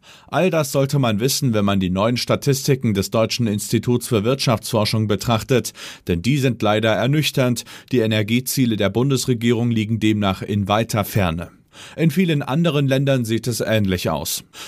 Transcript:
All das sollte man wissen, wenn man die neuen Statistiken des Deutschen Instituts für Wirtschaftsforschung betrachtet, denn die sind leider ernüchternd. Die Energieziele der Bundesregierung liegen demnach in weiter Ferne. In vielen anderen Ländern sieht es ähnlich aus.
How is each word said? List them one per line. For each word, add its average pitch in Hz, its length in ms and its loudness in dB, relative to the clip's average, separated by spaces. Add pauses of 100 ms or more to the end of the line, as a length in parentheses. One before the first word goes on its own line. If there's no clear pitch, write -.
(280)
All 160 220 2
das 156 240 0
sollte 139 260 2
man 113 200 2
wissen, 127 340 0
wenn 104 100 2
man 98 160 2
die 92 100 2
neuen 107 280 0
Statistiken 127 760 0
des 98 180 -2
Deutschen 113 360 0
Instituts 117 600 -2
für 107 180 0
Wirtschaftsforschung 113 840 0
betrachtet, 107 640 0 (340)
denn 85 140 0
die 123 160 0
sind 127 240 0
leider 107 300 2
ernüchternd. 123 720 0 (300)
Die 127 60 4
Energieziele 110 760 0
der 101 140 0
Bundesregierung 120 840 0
liegen 110 280 0
demnach 104 420 2
in 101 260 -2
weiter 107 380 0
Ferne. 87 440 -2 (460)
In 165 160 2
vielen 165 300 0
anderen 147 460 0
Ländern 135 360 2
sieht 113 240 -2
es 117 140 -4
ähnlich 98 480 0
aus. 78 340 -4 (240)